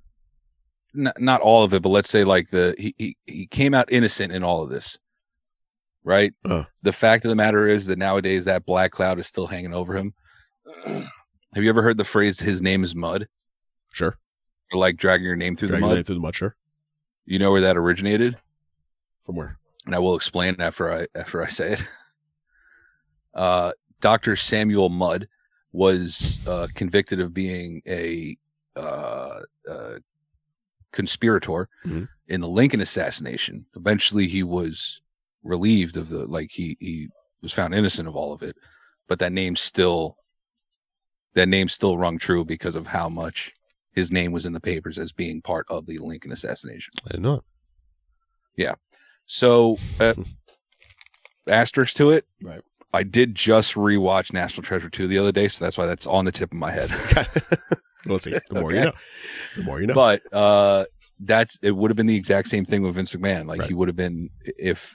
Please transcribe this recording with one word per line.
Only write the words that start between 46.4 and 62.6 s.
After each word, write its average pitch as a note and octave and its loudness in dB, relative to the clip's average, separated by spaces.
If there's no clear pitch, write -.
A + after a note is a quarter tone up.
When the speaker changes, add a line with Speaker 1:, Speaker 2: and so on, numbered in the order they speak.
Speaker 2:
I - -18
didn't E2+ -6
know C3 0
it. - -8
Speaker 1:
Yeah. - -2
So, A#2+ 4
uh, A2+ 4
Speaker 2:
<laughs> - -20
Speaker 1:
asterisk A#2+ 2
to D3 6
it. D#3 4
Speaker 2:
Right. E2+ -14
Speaker 1:
I F#2 2
did A2+ 2
just A2 4
rewatch G2 2
National F2 -4
Treasure F2+ -6
two F#2 -4
the F#2+ 2
other G2+ 4
day, G2+ 2
so - -6
that's E2+ -4
why F2 -2
that's E2+ -6
on F#2 2
the F2+ 0
tip - -6
of E2+ -10
my D#2 -6
head. - -6
Speaker 2:
<laughs> - -6
Okay. - 4
We'll F#2+ -2
see. - -6
The G2 -4
more D#2+ -4
you G2+ 2
Speaker 1:
Okay. C#3 4
Speaker 2:
know. - -4
The F#3 -8
more C#2 -6
you G2+ 0
know. B2+ 0
Speaker 1:
But, A#2 6
uh, G2+ 6
that's, A2 2
it G#2 4
would G2+ 2
have A2 2
been A2 2
the A2 4
exact G2 0
same G2+ -2